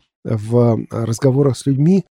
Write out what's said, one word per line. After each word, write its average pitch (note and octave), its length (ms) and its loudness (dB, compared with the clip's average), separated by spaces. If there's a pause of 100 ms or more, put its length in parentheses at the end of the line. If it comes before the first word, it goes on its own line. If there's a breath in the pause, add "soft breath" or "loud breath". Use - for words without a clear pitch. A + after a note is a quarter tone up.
(240)
в, A2+ 320 -4
э, A#2+ 340 2
разговорах B2+ 680 0
с - 80 -18
людьми, D3+ 480 0